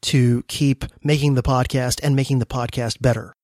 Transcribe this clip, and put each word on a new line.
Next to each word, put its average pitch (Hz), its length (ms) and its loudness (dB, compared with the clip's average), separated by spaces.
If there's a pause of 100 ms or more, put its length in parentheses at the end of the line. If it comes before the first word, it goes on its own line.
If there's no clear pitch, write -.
to 123 440 2
keep - 380 -2 (180)
making 147 320 2
the 123 80 0
podcast 127 600 0
and 143 120 2
making 135 240 0
the 117 80 0
podcast 120 540 -6
better. 110 320 0 (120)